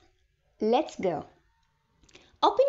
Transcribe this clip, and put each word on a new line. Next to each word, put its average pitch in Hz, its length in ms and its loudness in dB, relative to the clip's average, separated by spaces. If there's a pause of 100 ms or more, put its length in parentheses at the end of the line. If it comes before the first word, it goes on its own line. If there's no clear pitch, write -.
(600)
Let's 240 340 0
go! 180 320 -6 (1160)
Open 466 240 4